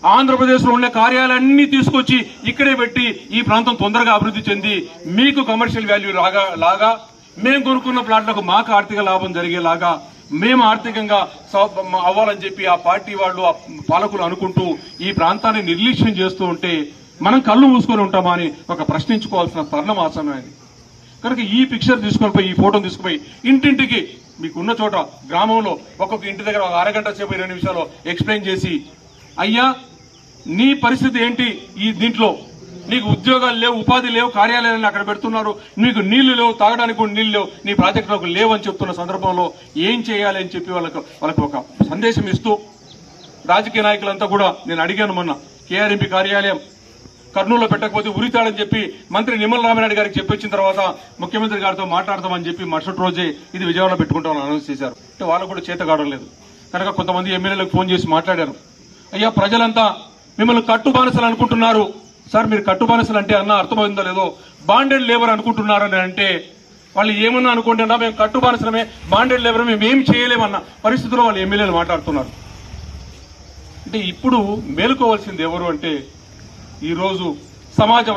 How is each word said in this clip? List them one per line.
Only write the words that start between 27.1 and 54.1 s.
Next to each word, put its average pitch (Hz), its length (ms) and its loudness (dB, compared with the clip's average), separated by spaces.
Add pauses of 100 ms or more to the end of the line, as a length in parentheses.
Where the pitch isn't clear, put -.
సేపు 196 180 -6
ఇరవై 185 160 -6
నిమిషాలు 180 320 -4 (280)
ఎక్స్‌ప్లెయిన్ 196 360 -4
చేసి, 185 260 -2 (720)
అయ్యా 226 220 2 (920)
నీ 262 100 6 (160)
పరిస్థితి 254 400 2
ఏంటి, 240 220 -2 (380)
ఈ 226 40 2 (120)
దీంట్లో 220 280 2 (600)
నీకు 226 240 -2
ఉద్యోగాలు 254 480 2
లేవు, 240 180 2
ఉపాధి 247 340 2
లేవు, 247 220 2
కార్యాలయాలను 226 520 2
అక్కడ 202 200 -4
పెడుతున్నారు, 214 420 -4 (320)
మీకు 233 160 2 (120)
నీళ్లు 262 280 4
లేవు, 233 120 2 (100)
తాగడానికి 226 400 2
కూడా 208 160 0
నీళ్లు 220 180 0
లేవు, 196 120 0 (180)
నీ 196 160 -4
ప్రాజెక్టులకు 196 460 0 (100)
లేవు 220 180 4
అని 208 120 -6
చెప్తున్న 185 320 -6
సందర్భంలో 180 460 -2 (440)
ఏం 240 100 0 (100)
చేయాలి 202 320 -2
అని 180 140 -8
చెప్పి 180 220 -8
వాళ్ళకు, 160 240 -6 (200)
వాళ్ళకు 156 260 -2
ఒక 147 100 -6 (340)
సందేశం 220 420 0
ఇస్తూ 220 200 0 (1000)
రాజకీయ 214 360 2
నాయకులంతా 208 460 0
కూడా 202 160 4 (200)
నేను 160 160 -2
అడిగాను 190 340 -2
మొన్న 165 140 -4 (360)
కేఆర్ఎంపీ 202 480 0
కార్యాలయం 196 420 0 (760)
కర్నూలులో 220 380 2
పెట్టకపోతే 208 440 -4
ఉరితాడని 226 440 0
చెప్పి 214 200 -2 (340)
మంత్రి 226 260 -2
నిమ్మల 233 260 0
రామినాయుడు 226 320 2
గారికి 208 200 -2
చెప్పొచ్చిన 208 360 -4
తర్వాత 196 260 2 (400)
ముఖ్యమంత్రి 214 440 -4
గారితో 190 280 -2
మాట్లాడతామని 180 540 -4
చెప్పి 175 160 -8 (100)
మరుసటి 165 300 -6
రోజే 180 240 -2 (280)
ఇది 185 140 -6
విజయవాడలో 185 320 0
పెట్టుకుంటామని 156 440 -2